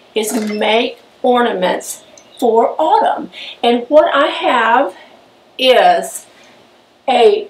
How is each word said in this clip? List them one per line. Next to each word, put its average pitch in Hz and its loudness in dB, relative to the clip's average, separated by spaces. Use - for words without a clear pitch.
is 214 -4
make 214 -2
ornaments 240 -2
for 226 0
autumn. - 0
And 240 0
what 302 4
I 294 2
have 262 0
is 190 2
a 240 2